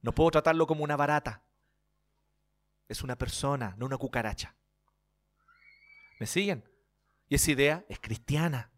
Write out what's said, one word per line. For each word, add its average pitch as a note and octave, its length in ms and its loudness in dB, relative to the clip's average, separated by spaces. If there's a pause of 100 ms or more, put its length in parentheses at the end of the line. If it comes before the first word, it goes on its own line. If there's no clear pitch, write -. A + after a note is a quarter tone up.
No A#2 120 -4
puedo D#3+ 180 6
tratarlo D#3+ 360 4
como D3+ 160 0
una D3 140 -2
barata. C#3+ 440 0 (1400)
Es - 160 -10
una B2+ 140 -4
persona, B2+ 640 -4
no A#2+ 80 -6
una C3+ 120 -4
cucaracha. A#2 560 -6 (1700)
¿Me G#2+ 60 -8
siguen? F#3 440 -2 (600)
Y C#3+ 60 2
esa D3 160 2
idea C#3+ 360 2
es - 140 -10
cristiana. C3+ 760 -2